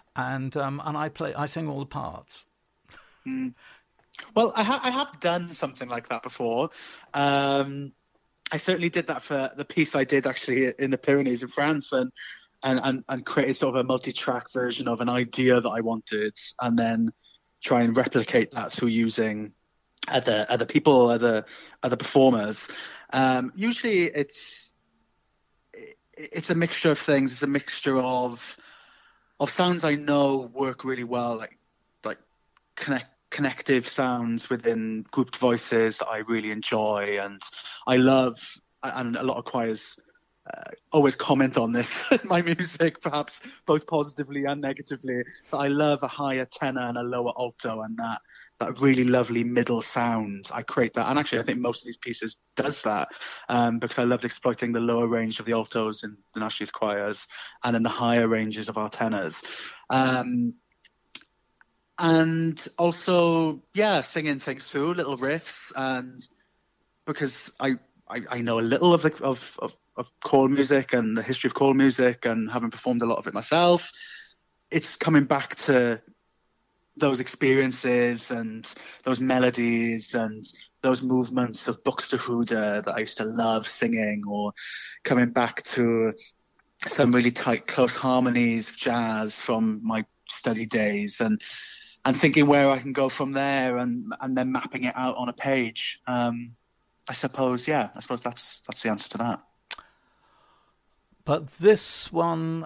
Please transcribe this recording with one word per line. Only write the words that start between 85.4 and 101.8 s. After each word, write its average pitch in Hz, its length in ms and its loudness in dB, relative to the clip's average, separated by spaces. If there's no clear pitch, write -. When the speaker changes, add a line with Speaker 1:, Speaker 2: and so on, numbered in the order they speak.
Speaker 2:
to 117 500 0
some 135 240 4
really 123 200 6
tight, 120 360 -2
close 123 280 2
harmonies 120 760 2
of - 80 -18
jazz 113 640 -2
from 110 440 0
my 110 220 0
study 113 360 -4
days, 104 560 0
and, 107 180 2
and 131 120 4
thinking 147 300 6
where 143 220 8
I 135 100 2
can 131 140 -8
go 135 160 2
from 135 220 -4
there, 135 460 0
and, 123 340 -2
and 131 140 -4
then 127 160 0
mapping 127 340 -4
it 123 100 -2
out 127 220 -2
on 123 120 -4
a 120 40 -8
page. 131 720 -2
Um, 120 480 -2
I 135 40 -6
suppose, 127 540 -2
yeah, 143 280 0
I - 40 -16
suppose - 220 -8
that's, - 460 -10
that's - 140 -14
the 117 80 -2
answer 104 200 -4
to - 100 -10
that. 117 220 -2
Speaker 1:
But 151 220 0
this - 540 4